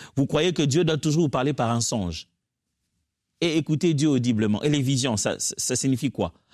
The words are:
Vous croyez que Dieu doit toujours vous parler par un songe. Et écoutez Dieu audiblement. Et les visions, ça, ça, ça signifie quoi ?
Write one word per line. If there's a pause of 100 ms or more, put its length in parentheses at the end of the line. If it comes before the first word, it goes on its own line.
(160)
Vous
croyez
que
Dieu
doit
toujours
vous
parler
par
un
songe. (1120)
Et
écoutez
Dieu
audiblement.
Et
les
visions,
ça,
ça,
ça
signifie
quoi ? (200)